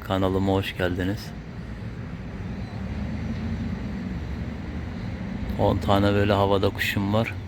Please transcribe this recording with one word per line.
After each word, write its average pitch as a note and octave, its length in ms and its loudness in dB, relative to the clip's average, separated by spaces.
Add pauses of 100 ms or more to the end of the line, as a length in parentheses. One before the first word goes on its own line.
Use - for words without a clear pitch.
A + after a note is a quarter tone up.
Kanalıma F#2+ 480 4
hoş G2 240 2
geldiniz. F2+ 540 0 (4000)
On G#2 180 4
tane G2+ 360 6
böyle G2+ 200 4
havada G2 380 4
kuşum G2+ 440 0
var. A2 200 2 (140)